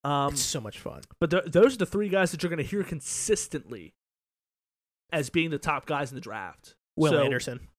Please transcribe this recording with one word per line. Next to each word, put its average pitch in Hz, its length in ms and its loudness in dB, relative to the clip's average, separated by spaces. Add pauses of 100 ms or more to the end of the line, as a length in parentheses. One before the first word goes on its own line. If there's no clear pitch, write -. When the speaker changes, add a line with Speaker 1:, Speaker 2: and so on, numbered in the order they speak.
Speaker 1:
Um, 143 280 0
Speaker 2:
It's 139 100 -2
so - 180 -2
much 107 180 -12
fun. - 220 -10 (200)
Speaker 1:
but 170 100 2
th-, 180 160 4
those 214 280 8
are 226 40 -10
the 190 80 0
three 208 220 -2
guys 185 220 2
that 156 100 -8
you're 175 100 -2
gonna 160 120 -2
hear 196 220 -2
consistently - 1080 -4 (1200)
as 151 160 0
being 165 220 2
the 143 80 -2
top 147 280 -2
guys 139 260 -4
in - 20 -14
the 123 60 -10
draft. 95 560 -12 (200)
Speaker 2:
Will 156 140 4
Speaker 1:
So, 120 140 4
Speaker 2:
Anderson. 127 360 -2 (180)